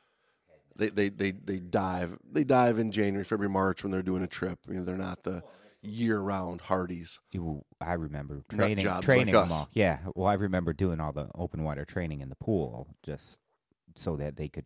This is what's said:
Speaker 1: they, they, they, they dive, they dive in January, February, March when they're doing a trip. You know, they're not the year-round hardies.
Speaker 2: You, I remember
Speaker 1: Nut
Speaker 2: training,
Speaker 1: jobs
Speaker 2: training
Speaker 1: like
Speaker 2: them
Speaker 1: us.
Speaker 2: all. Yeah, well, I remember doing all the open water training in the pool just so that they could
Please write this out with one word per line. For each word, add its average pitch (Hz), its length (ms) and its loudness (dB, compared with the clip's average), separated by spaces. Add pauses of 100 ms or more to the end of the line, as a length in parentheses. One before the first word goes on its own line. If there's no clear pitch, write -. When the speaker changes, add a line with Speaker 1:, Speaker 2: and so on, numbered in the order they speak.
(760)
Speaker 1:
they, 104 140 0
they, 101 200 2
they, 98 220 0
they 95 280 -6
dive, 90 580 -2 (120)
they 151 140 0
dive 123 360 6
in 110 120 0
January, 101 320 2
February, 101 300 0
March 95 300 2
when 101 80 -2
they're 95 100 0
doing 92 220 0
a 87 40 -4
trip. 92 400 -4
You - 80 -6
know, 92 80 -4
they're 92 140 -4
not 92 260 -8
the 92 200 -4 (400)
year-round 101 760 -2
hardies. 90 580 -2 (120)
Speaker 2:
You, 80 320 -4 (160)
I 82 140 -2
remember 73 480 -6 (100)
Speaker 1:
Nut 104 80 -2
Speaker 2:
training, 107 240 2
Speaker 1:
jobs 92 220 0
Speaker 2:
training 127 300 6
Speaker 1:
like 104 80 10
Speaker 2:
them 87 80 0
Speaker 1:
us. 80 80 2
Speaker 2:
all. 73 140 -4
Yeah, 87 260 2 (160)
well, 92 120 2
I 104 60 6
remember 92 400 0
doing 85 260 2
all 76 120 -2
the 71 240 -6
open 82 280 -6
water 76 220 -4
training 78 360 -6
in 67 80 -10
the 67 60 -12
pool 69 520 -2 (160)
just - 340 -12 (580)
so - 200 -4
that 71 220 -6
they 76 100 -6
could - 180 -10